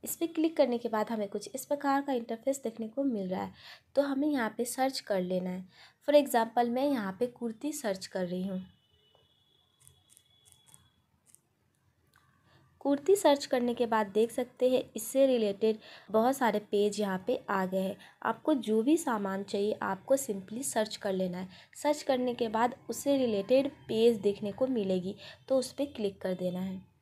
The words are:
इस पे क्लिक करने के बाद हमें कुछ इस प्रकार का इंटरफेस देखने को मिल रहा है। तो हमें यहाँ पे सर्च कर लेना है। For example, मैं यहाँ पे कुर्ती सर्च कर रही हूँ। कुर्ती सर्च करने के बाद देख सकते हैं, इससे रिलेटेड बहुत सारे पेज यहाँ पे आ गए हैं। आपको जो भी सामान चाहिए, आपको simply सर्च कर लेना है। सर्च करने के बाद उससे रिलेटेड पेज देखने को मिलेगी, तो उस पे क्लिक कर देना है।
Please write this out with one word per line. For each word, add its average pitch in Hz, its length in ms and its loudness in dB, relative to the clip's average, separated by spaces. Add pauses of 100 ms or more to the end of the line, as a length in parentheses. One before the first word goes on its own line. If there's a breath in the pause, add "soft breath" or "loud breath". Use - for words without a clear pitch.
इस - 120 -8
पे 330 120 -4
क्लिक 330 300 0
करने 240 200 4
के 226 120 -6
बाद 214 200 0
हमें 214 180 -4
कुछ 208 280 -8
इस 269 100 -10
प्रकार 285 360 0
का 277 120 -2
इंटरफेस 240 500 -4
देखने 220 240 -6
को 269 160 -4
मिल 220 240 -2
रहा 185 160 -4
है। 190 80 -10 (440 loud breath)
तो 277 60 4
हमें 277 260 0
यहाँ 240 300 0
पे 240 80 -2
सर्च 262 340 -2
कर 190 220 -2
लेना 185 280 -2
है। 185 180 -8 (400 loud breath)
For 285 80 6
example, 240 540 4
मैं 254 180 0
यहाँ 214 320 -2
पे 247 80 -2
कुर्ती 240 440 -8
सर्च 202 360 -6
कर 185 180 -4
रही 185 220 -4
हूँ। 185 140 -6 (4000 soft breath)
कुर्ती 285 360 4
सर्च 285 300 4
करने 240 280 0
के 240 120 0
बाद 220 220 0
देख 220 240 0
सकते 247 380 0
हैं, 254 140 2 (120)
इससे 269 320 2
रिलेटेड 220 500 2 (340 loud breath)
बहुत 233 260 4
सारे 214 220 2 (120)
पेज 208 280 2
यहाँ 190 280 -2
पे 247 120 0 (100)
आ 196 160 0
गए 190 160 -2
हैं। 190 160 -4 (260 loud breath)
आपको - 300 0
जो 220 300 2
भी 302 140 4
सामान 202 460 -2
चाहिए, 202 380 -2
आपको 208 360 0
simply 214 460 -6
सर्च 220 320 -2
कर 196 180 -4
लेना 185 240 -2
है। 185 120 -10 (340 loud breath)
सर्च 294 200 2
करने 247 300 0
के 240 140 -2
बाद 226 280 0 (140)
उससे 277 280 0
रिलेटेड 254 540 2 (160)
पेज 226 300 4
देखने 202 340 -2
को 262 160 -2
मिलेगी, 190 480 -2 (320 loud breath)
तो 262 100 2
उस 254 160 -2
पे 285 120 -2
क्लिक 208 360 -6
कर 190 120 -4
देना 180 260 -4
है। 190 300 -8 (120)